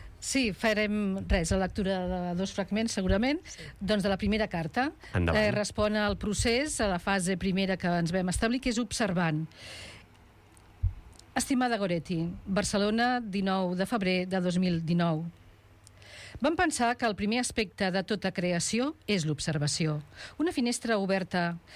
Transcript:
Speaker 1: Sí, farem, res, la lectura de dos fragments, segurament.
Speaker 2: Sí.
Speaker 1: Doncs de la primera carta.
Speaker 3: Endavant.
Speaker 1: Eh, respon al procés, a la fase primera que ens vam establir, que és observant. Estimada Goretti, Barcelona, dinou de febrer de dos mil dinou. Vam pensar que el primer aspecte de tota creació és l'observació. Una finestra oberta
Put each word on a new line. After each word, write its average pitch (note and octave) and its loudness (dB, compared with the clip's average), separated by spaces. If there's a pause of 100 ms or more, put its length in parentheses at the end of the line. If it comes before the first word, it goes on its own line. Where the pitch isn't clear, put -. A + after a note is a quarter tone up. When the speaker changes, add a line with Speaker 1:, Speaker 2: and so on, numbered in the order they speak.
(200)
Speaker 1:
Sí, A#3 0
farem, G#3 0
res, F3 2
la G3 2
lectura F#3 -2
de F3+ -2
dos F#3+ -2
fragments, G3+ -2
segurament. G#3+ 2
Speaker 2:
Sí. - -16 (160)
Speaker 1:
Doncs G3+ 0
de G3+ 2
la F#3+ 2
primera G#3 0
carta. G3+ -2 (240)
Speaker 3:
Endavant. G#3+ 4
Speaker 1:
Eh, G#3+ 4
respon G#3 0
al G#3 2
procés, A#3+ 0
a A3 2
la F3 0
fase F#3+ 0
primera F#3+ 0
que F3+ -4
ens E3+ 2
vam F#3 2
establir, A#3 0
que B3+ -2
és A3 0
observant. F3 0 (1900)
Estimada B3 2
Goretti, F3 0 (240)
Barcelona, G#3+ 2
dinou F#3+ 0
de F#3+ 0
febrer F#3 0
de F#3 0
dos F3+ 2
mil F3+ 2
dinou. E3+ 2 (1120)
Vam D#4 2
pensar B3 2
que B3 -2
el G#3 0
primer G#3 0
aspecte G#3 -2
de F#3+ 2
tota F#3+ -2
creació F3+ 0 (180)
és G3 0
l'observació. D3+ -2 (420)
Una E4 2
finestra A#3+ 0
oberta F#3 0 (180)